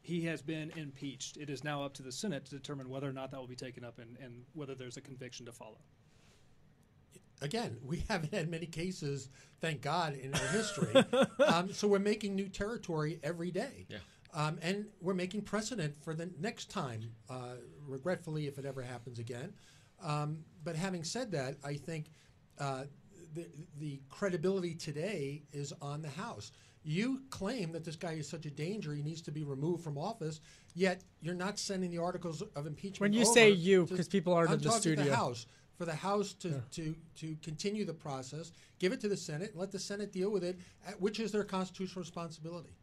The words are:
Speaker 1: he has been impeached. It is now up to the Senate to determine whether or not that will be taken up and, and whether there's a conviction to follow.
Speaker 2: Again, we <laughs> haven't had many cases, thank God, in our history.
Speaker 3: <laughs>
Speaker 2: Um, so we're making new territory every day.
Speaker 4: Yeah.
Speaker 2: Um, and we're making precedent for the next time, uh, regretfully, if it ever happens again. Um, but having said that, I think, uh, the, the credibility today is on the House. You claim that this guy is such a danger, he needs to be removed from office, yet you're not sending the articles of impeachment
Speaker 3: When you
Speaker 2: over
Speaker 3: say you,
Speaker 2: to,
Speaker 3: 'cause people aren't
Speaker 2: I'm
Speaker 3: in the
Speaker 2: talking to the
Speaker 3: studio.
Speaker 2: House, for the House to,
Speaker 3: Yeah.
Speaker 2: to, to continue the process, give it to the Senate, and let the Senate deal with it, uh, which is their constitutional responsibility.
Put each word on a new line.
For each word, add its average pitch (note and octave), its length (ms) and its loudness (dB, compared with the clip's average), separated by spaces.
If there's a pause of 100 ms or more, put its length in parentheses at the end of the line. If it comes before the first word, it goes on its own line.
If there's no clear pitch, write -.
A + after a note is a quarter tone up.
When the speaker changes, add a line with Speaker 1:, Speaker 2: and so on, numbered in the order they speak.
Speaker 1:
he E3 220 -2
has E3 180 -2
been D#3 340 -6
impeached. C#3+ 600 -8
It D3+ 140 -8
is B2+ 120 -4
now D3 220 -2
up C#3 100 -6
to - 80 -14
the C3 80 -10
Senate C#3 360 -4
to - 60 -16
determine C#3 360 -8
whether C#3 180 -4
or C3+ 60 -2
not C3 180 -6
that C3+ 80 -10
will B2+ 80 -10
be B2 100 -12
taken B2+ 280 -10
up A#2 140 -12
and, A#2+ 180 -16
and B2 260 -14 (120)
whether C#3 200 -6
there's B2+ 220 -10
a C3 60 -12
conviction B2+ 420 -12
to A#2+ 80 -12
follow. A2+ 240 -16 (1600)
Speaker 2:
Again, D#3 440 -4
we C#3+ 200 -4
<laughs> - 40 -6
haven't E3 240 -2
had E3+ 160 0
many E3 180 -4
cases, D#3+ 640 -4 (320)
thank D#3+ 220 -2
God, D#3 320 0
in C3+ 200 -8
our D3 140 0
history. F3 460 0 (160)
Speaker 3:
<laughs> - 40 0 (320)
Speaker 2:
Um, F3+ 260 4
so - 160 0
we're G3+ 100 8
making G3+ 380 2
new G3 120 0
territory E3+ 760 -2
every E3+ 280 -2
day. F#3 400 -4
Speaker 4:
Yeah. - 80 -8 (340)
Speaker 2:
Um, D#3 300 0
and G3+ 240 0 (160)
we're F3+ 100 2
making F#3 300 0
precedent G#3 600 -2
for D#3+ 120 -4
the E3+ 160 -4 (100)
next - 300 -4
time, A#2 400 -4 (180)
uh, B2 280 -8 (300)
regretfully, D#3 600 -2
if C#3 120 -6
it C3+ 60 -8
ever C3+ 160 -4
happens B2 380 -8
again. A#2+ 340 -6 (500)
Um, D3+ 360 -2 (260)
but E3 120 -2
having F3+ 280 -2
said A3+ 280 -4
that, C#3 300 -2
I D3 120 -4
think, D3+ 320 -6 (520)
uh, C#3 260 -2 (500)
the, E3 120 -6 (320)
the C#3+ 220 -4 (100)
credibility F3+ 640 0
today D3+ 680 -4 (100)
is C#3+ 200 -4 (100)
on D3 200 -4
the D#3 80 -6
House. F3+ 420 -8 (320)
You A3 460 2
claim F#3+ 420 -2
that E3 120 -6
this E3 120 -8
guy E3+ 160 -4
is D#3 160 -4
such D#3+ 180 -8
a D3 40 -6
danger, D3+ 440 -4
he D3 80 -2
needs E3 200 -4
to - 100 -8
be D3+ 100 -4
removed D3 400 0
from D3 160 -4
office, D#3+ 420 -4 (340)
yet F#3 280 4 (200)
you're E3 120 -2
not F#3+ 240 -2
sending F#3 320 0
the E3+ 80 -2
articles E3+ 440 -2 (120)
of D3 120 -4
impeachment F#3+ 340 -6
Speaker 3:
When G#3 140 6
you A#3 80 8
Speaker 2:
over - 100 10
Speaker 3:
say A3+ 180 12
you, F#3 360 8
Speaker 2:
to, F3+ 100 -2
Speaker 3:
'cause F3 120 0
people F3+ 260 4
aren't E3 160 8
Speaker 2:
I'm D#3+ 60 8
Speaker 3:
in C#3+ 60 2
the D3+ 60 4
Speaker 2:
talking A3 140 6
to E3+ 80 4
the D#3 60 6
Speaker 3:
studio. C#3+ 180 6
Speaker 2:
House, A#2+ 320 2 (320)
for F3 80 -2
the E3 80 -2
House G3 400 0
to, - 140 -6
Speaker 3:
Yeah. D#3 60 0 (180)
Speaker 2:
to, D#3+ 220 -4 (220)
to D#3+ 260 -6
continue G3+ 440 -2
the E3 80 -4
process, D3 580 -8 (260)
give F#3 140 4
it C4 80 -4
to G#3 80 0
the G3 80 2
Senate, E3+ 360 -4
and D#3+ 80 -10
let G3 120 -4
the G3 60 -4
Senate G3+ 340 -4
deal F#3+ 180 2
with F#3+ 140 2
it, F3+ 140 -2 (280)
uh, F3+ 120 -10
which G#3 220 0
is G#3 120 0
their G#3 120 2
constitutional F#3 580 -4
responsibility. E3 800 -10